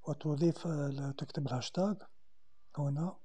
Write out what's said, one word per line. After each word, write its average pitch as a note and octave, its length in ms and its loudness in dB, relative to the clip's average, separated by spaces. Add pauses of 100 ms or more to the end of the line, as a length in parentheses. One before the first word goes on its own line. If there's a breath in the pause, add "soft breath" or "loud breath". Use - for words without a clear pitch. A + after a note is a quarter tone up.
وتضيف، D#3 600 4
آه، C#3 500 0
تكتب D3 300 -2
الهاشتاج F3+ 500 2 (800)
هنا D3 480 0